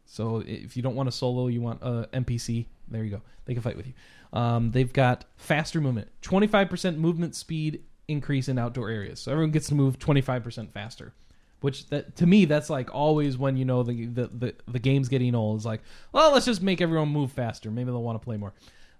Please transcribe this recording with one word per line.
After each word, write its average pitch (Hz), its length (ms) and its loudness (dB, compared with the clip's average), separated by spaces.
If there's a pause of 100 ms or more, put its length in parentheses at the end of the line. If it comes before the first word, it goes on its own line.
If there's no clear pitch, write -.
So 113 400 -4
if - 320 -12
you 120 60 -2
don't 127 120 -2
want 131 140 -2
a - 20 -2
solo, 123 360 -2
you 120 140 -2
want 117 200 -6
a 120 320 -4
N 127 120 -2
P 120 120 -2
C, 117 300 -4 (220)
there 113 140 -6
you 107 80 -6
go. 98 100 -8 (240)
They 127 80 -6
can 120 100 -4
fight 117 140 -6
with 127 100 -12
you. 127 60 -14 (380)
Um, 117 400 0
they've 123 220 2
got 127 320 4 (120)
faster 156 440 -2
movement, 127 260 -2 (140)
twenty-five 196 480 4
percent 175 300 -2
movement 165 360 0
speed 156 480 -6 (240)
increase 143 400 -2
in 131 120 0
outdoor 120 300 -4
areas. 107 300 -8
So 120 120 -6
everyone 156 200 2
gets 151 180 0
to 143 60 0
move 135 220 4
twenty-five 131 460 2
percent 113 280 -12
faster, - 420 -12 (480)
which 139 260 -4
that, - 300 -6
to 170 100 6
me, 196 180 10
that's, 151 240 2
like, 135 240 -4
always 147 460 2
when 135 180 0
you 131 80 0
know 127 160 2
the, 117 240 -4
the, 120 220 -4
the, 120 280 -6 (120)
the 123 120 -4
game's 135 300 2
getting 123 240 2
old. 110 240 0
It's 107 80 -8
like, 110 160 -6 (300)
"Well, 302 200 6
let's 262 140 6
just 214 160 0
make 185 180 2
everyone 165 300 2
move 147 220 0
faster. 113 400 -6
Maybe 123 160 -4
they'll 123 160 -4
wanna 113 160 -4
play 110 180 -8
more." 101 160 -8 (460)